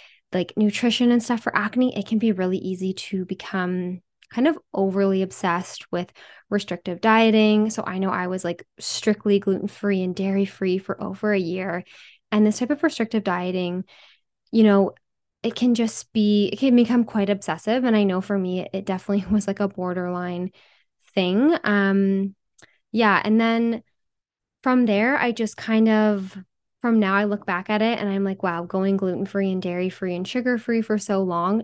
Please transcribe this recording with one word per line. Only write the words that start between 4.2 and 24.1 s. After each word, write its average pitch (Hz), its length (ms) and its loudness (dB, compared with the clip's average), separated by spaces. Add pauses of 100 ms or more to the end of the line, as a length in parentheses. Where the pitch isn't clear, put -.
kind 262 160 0
of 311 100 -2 (140)
overly 196 480 0
obsessed 185 720 -4
with 175 180 -6 (380)
restrictive 180 540 -4
dieting. 220 640 4
So - 180 -6
I 185 120 -6
know 190 100 0
I 180 200 -2
was, 185 160 -6
like, 170 220 -6 (120)
strictly 208 600 0
gluten-free 196 640 -2
and 180 140 -2
dairy-free 196 600 -2
for - 240 -8
over 202 320 -2
a 196 40 2
year. 185 460 -4 (460)
And 214 160 4
this 214 140 0
type 247 100 -4
of 294 120 0
restrictive 226 420 -2
dieting, 180 600 -2 (640)
you 226 120 4
know, 202 300 6 (500)
it 233 120 -4
can 240 200 2
just 226 400 -2
be, 208 320 4
it - 140 -6
can 262 160 4
become 240 280 4
quite 202 240 -2
obsessive. 202 560 -2
And 226 100 2
I 208 100 4
know 185 180 0
for 202 160 -2
me, 185 340 -4
it 196 140 -6
definitely 196 400 -2
<laughs> 180 40 -8
was, 208 160 2
like, 196 140 -4
a 202 80 0
borderline 180 840 -4 (640)
thing. 202 480 2
Um, 196 720 2 (560)
yeah. 214 320 2
And 220 160 2
then 233 440 0 (800)